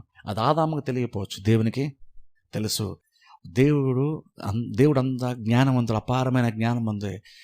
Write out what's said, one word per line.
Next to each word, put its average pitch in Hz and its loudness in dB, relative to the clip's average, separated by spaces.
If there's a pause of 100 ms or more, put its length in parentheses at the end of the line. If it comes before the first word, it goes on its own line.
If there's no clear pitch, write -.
(280)
అది 104 -4
ఆదాముకు 156 2
తెలియకపోవచ్చు, 120 -6
దేవునికి 113 2 (560)
తెలుసు. 107 -4 (480)
దేవుడు 135 2 (200)
అన్-, 107 -4
దేవుడు 139 4
అంత 127 -2
జ్ఞానవంతుడు, 120 2
అపారమైన 127 0
జ్ఞానం 113 -2
ఉంది. 101 -6 (220)